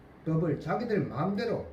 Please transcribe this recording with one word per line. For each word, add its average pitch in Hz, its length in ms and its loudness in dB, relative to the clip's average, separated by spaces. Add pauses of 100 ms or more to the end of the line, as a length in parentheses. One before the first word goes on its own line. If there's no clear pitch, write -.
(260)
법을 160 340 2
자기들 202 460 0
마음대로 190 680 -2